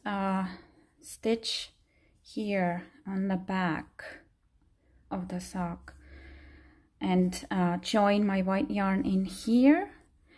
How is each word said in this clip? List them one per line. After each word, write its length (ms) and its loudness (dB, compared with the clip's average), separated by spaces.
a 440 0
stitch 720 -4
here 600 -2
on 220 -2
the 80 0
back 680 -4
of 180 -6
the 120 -6
sock 540 -8
and, 500 2
uh, 280 2
join 460 4
my 180 2
white 280 0
yarn 340 0
in 200 2
here, 680 4